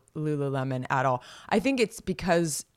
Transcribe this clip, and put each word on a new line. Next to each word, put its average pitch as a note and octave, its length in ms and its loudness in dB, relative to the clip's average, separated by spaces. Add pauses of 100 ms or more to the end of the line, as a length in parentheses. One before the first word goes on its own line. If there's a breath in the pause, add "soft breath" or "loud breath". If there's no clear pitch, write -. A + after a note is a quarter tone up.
(140)
Lululemon C#3 720 -2
at C3+ 160 2
all. B2+ 160 2 (280 loud breath)
I G#3 100 2
think B3 220 2
it's - 200 0
because E3+ 640 0 (120)